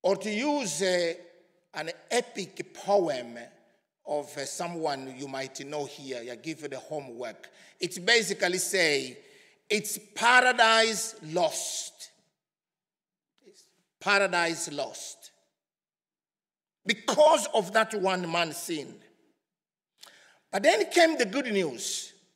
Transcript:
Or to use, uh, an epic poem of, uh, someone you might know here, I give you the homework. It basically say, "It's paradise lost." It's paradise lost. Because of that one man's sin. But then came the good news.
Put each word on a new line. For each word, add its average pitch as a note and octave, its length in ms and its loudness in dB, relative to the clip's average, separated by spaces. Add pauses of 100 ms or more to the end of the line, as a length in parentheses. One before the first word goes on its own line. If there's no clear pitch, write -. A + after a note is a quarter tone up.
Or F#3+ 140 2
to G3 140 -6
use, A3 520 -2
uh, F3 320 2 (600)
an D#3+ 180 -8 (180)
epic A#3 640 -4
poem C#3 640 0 (680)
of, C#3+ 320 -6
uh, C#3 80 -6
someone D3 720 -6
you C#3 100 -10
might C3+ 380 -10
know D3 200 -6
here, C3 460 -10
I A#2+ 40 -10
give D#3 260 -12
you D3 80 -10
the C3 100 -10
homework. B2 680 -12 (300)
It F3+ 260 -6
basically F#3+ 540 2
say, D3 580 0 (520)
"It's - 280 -2 (180)
paradise A3+ 1080 4
lost." - 880 -4 (1300)
It's - 180 -20 (360)
paradise F3 720 2
lost. - 600 -10 (1500)
Because D4 640 4
of F#3+ 260 0
that A3 220 2
one F3+ 360 0
man's E3 260 0
sin. C3+ 440 -8 (1500)
But G3+ 100 -2
then F4+ 300 4
came E4 260 6
the B3 80 2
good B3+ 220 -4
news. E3+ 680 -4 (220)